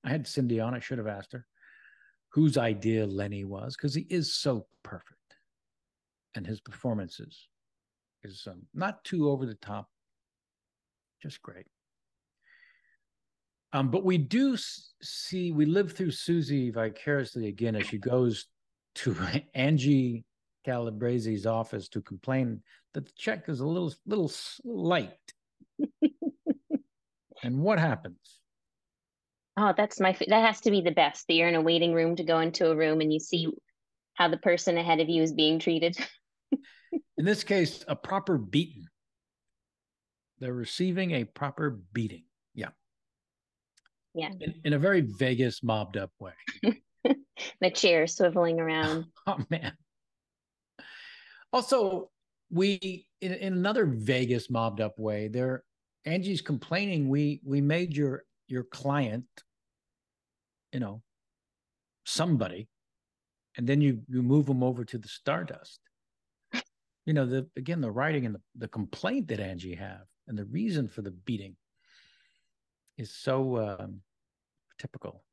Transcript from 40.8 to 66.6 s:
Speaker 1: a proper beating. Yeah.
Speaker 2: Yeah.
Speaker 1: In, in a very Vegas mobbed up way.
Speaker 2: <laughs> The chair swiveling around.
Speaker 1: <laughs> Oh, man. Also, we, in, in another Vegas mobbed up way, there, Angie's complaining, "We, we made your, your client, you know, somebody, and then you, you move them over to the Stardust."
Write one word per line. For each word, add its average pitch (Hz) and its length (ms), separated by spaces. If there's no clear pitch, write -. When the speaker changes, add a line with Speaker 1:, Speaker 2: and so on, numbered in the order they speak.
Speaker 1:
a 127 120
proper 139 540
beating. 104 320
Yeah. - 160
Speaker 2:
Yeah. 156 160
Speaker 1:
In, 151 140
in 147 80
a 147 80
very 185 220
Vegas 120 600
mobbed 107 340
up 98 220
way. 95 140
Speaker 2:
<laughs> 214 100
The 180 100
chair 170 360
swiveling 170 520
around. 160 480
Speaker 1:
<laughs> - 120
Oh, 185 100
man. 160 280
Also, 233 580
we, 185 560
in, 190 120
in 190 200
another 196 340
Vegas 123 640
mobbed 113 300
up 107 180
way, 107 300
there, 127 340
Angie's 180 360
complaining, 165 680
"We, 147 360
we 139 160
made 156 360
your, 139 280
your 127 180
client, 127 600
you 131 80
know, 110 220
somebody, 110 600
and 120 100
then 143 140
you, 131 280
you 127 140
move 135 240
them 131 160
over 123 220
to 120 140
the 107 100
Stardust." - 720